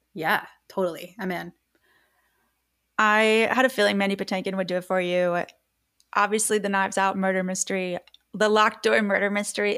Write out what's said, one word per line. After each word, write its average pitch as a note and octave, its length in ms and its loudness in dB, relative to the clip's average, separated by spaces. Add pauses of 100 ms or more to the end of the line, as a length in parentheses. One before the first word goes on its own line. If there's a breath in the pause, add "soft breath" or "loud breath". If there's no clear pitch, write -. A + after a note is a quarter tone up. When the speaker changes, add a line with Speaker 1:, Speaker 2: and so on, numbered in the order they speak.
(120)
Speaker 1:
yeah, E3 320 -2 (240)
totally. F3 500 -6
I'm F#3+ 120 -6
in. E3+ 220 -10 (1500)
Speaker 2:
I A3 520 4
had B3+ 140 2
a C4 60 2
feeling G#3 260 2
Mandy G3 180 0
Patinkin F#3+ 440 -4
would F#3 80 -4
do F3+ 100 -4
it F3+ 80 -6
for F#3 160 0
you. F3 440 0 (720)
Obviously, G#3+ 440 2
the G3+ 100 -2
Knives G3 300 -2
Out G3 180 0
murder F#3+ 260 0
mystery, F#3 540 -4 (380)
the G#3+ 160 2
locked G#3+ 320 2
door A3 180 4
murder G3+ 300 0
mystery G3+ 480 -2